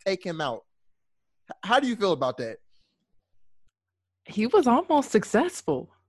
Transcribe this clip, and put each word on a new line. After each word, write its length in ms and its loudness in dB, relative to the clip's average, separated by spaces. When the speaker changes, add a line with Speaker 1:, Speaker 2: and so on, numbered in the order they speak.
Speaker 1:
take 200 -4
him 160 -6
out. 240 -6
H-, 140 -18
how 160 4
do 80 -2
you 80 -2
feel 160 0
about 260 -2
that? 200 -10
Speaker 2:
He 220 -4
was 200 4
almost 440 2
successful. 800 -2